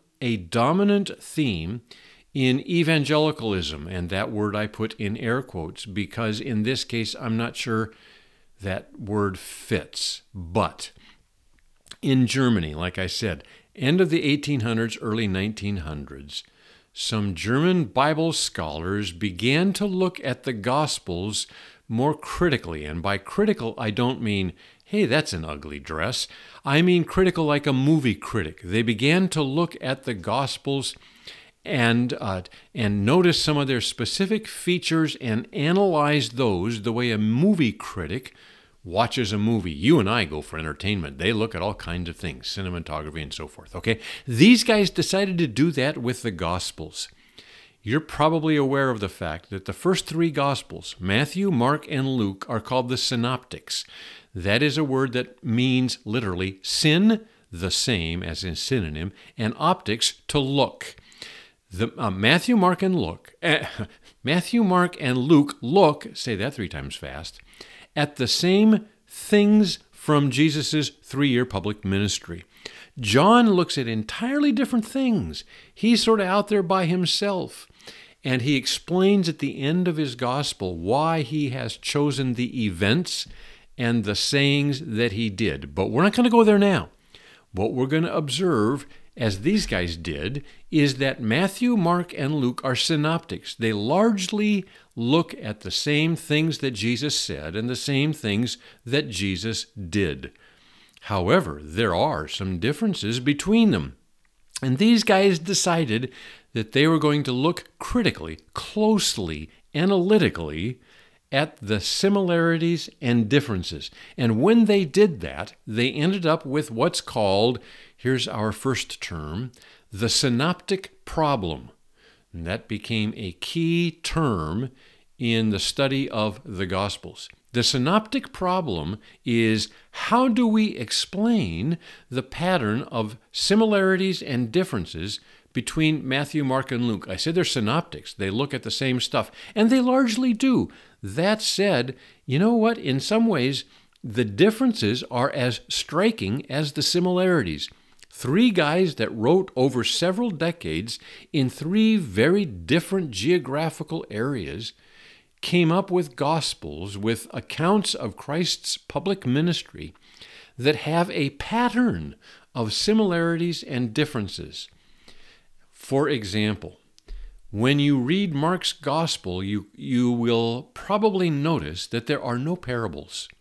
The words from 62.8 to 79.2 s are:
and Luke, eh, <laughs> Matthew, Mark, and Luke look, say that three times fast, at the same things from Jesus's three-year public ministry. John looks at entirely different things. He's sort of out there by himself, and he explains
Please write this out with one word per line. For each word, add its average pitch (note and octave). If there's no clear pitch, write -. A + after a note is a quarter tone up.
and F#3+
Luke, F#2
eh, D#3+
<laughs> -
Matthew, F3
Mark, F3+
and B2+
Luke D3
look, D3
say A2+
that A#2+
three F#2+
times C#2+
fast, D2
at D3
the B2
same G#3
things G#3
from C#3+
Jesus's D3
three-year C3
public G#2
ministry. F#2+
John F#3+
looks F3+
at B2
entirely B3
different A3+
things. A3
He's A3+
sort A3+
of F#3+
out G3+
there G#3
by F#3
himself, F#3
and B2+
he C#3+
explains F#3